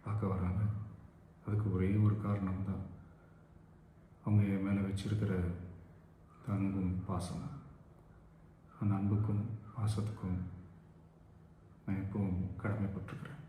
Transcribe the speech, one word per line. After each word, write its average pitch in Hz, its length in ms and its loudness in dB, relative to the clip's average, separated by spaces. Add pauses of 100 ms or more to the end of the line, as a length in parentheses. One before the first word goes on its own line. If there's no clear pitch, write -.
பார்க்க 104 240 -2
வராங்க, 92 340 2 (840)
அதுக்கு 104 260 2
ஒரே 95 220 4
ஒரு 107 280 6
காரணம்தான். 95 600 0 (1400)
அவங்க 104 200 6
என் 98 200 2
மேல 98 180 2
வச்சிருக்கிற 101 520 0 (1120)
அன்பும் 95 580 2
பாசமும். - 500 -4 (1200)
அந்த 101 160 4
அன்புக்கும் 104 480 2 (320)
பாசத்துக்கும் 101 640 0 (1500)
நான் 95 180 0
எப்பவும் 95 380 0 (220)
கடமைப்பட்டிருக்கிறேன். - 840 -4